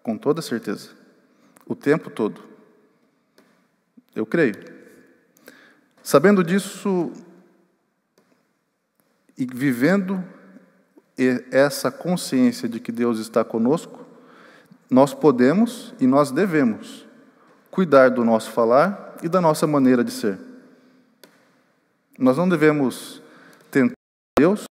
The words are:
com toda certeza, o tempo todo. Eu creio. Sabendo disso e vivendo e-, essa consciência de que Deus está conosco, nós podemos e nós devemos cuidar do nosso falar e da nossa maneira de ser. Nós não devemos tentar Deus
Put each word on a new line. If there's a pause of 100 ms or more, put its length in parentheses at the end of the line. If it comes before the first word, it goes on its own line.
com
toda
certeza, (760)
o
tempo
todo. (1700)
Eu
creio. (1500)
Sabendo
disso (2250)
e
vivendo (920)
e-,
essa
consciência
de
que
Deus
está
conosco, (840)
nós
podemos
e
nós
devemos (600)
cuidar
do
nosso
falar
e
da
nossa
maneira
de
ser. (1700)
Nós
não
devemos (480)
tentar (420)
Deus (100)